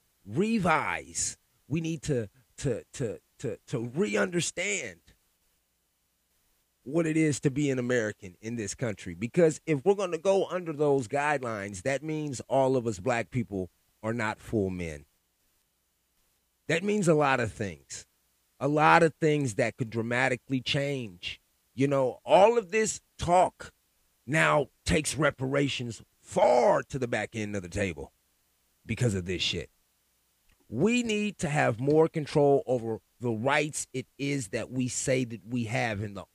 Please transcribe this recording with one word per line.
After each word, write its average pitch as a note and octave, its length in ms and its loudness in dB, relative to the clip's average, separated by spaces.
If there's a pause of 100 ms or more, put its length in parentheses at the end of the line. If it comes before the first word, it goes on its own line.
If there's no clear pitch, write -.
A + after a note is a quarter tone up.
(260)
revise. C#3+ 1120 0 (300)
We D#3+ 140 -2
need D#3+ 220 -6
to, A#2 260 -2 (300)
to, G#2+ 340 -2
to, G#2 260 -6 (200)
to, A2+ 180 -8 (100)
to A#2+ 260 -6
re-understand F3+ 1080 -2 (1800)
what D#3+ 220 0
it D#3 120 0
is D#3 240 2
to D3 100 2
be C#3+ 200 0
an B2+ 80 -2
American A2 600 -2
in A2+ 140 -8
this G#2+ 180 -6
country. G2+ 420 -8
Because C#3 500 2
if D3 180 0
we're G3 120 4
gonna F#3+ 220 -4
go F#3 300 2
under E3 240 -6
those C#3 380 2
guidelines, A#2+ 720 -4
that C3+ 220 -2
means D3+ 440 -6
all C3 300 4
of A#2 100 -2
us G2+ 140 -4
black A#2 300 -2
people G2 380 -4 (320)
are A2 120 -4
not A2 260 -2
full G2+ 300 -2
men. E2 340 -8 (1700)
That E3 120 0
means G#3 280 0
a E3 40 8
lot C#3 280 4
of A2 100 -2
things, E2+ 540 -10 (540)
a C3 80 -2
lot D#3 360 6
of D#3+ 120 4
things D3 400 0
that A2+ 220 0
could A2+ 120 -6
dramatically B2 720 -2
change. C3 800 -6 (360)
You C3 120 2
know, C3+ 380 0
all G3 320 8
of F#3 140 -2
this A3 300 0 (160)
talk - 540 2 (540)
now D3+ 420 2 (180)
takes D#3+ 300 0
reparations C3+ 880 -2 (200)
far G#3 640 4
to - 140 -10
the B2+ 100 -4
back A2+ 260 -4
end G#2 220 -4
of G2+ 60 -4
the F2 80 -10
table E2+ 440 -4 (720)
because A2+ 300 0
of F2+ 100 -4
this F2+ 160 -4
shit. - 280 -4 (1000)
We A3 340 0
need G#3 360 -2
to E3+ 100 -4
have C3 300 0
more D3+ 280 4
control C#3+ 580 2
over A2+ 340 -2 (200)
the A#2+ 120 -2
rights C#3 600 -2
it C3 140 -8 (100)
is C#3 320 -4
that A2 220 -6
we B2+ 160 -2
say C3 380 0
that A2+ 220 -10
we A#2+ 180 -2
have. A2 360 -2
And G#2 140 -8
the F2+ 200 -12